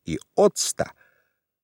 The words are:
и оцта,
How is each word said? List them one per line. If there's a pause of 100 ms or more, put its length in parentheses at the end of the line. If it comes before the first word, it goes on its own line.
и (200)
оцта, (680)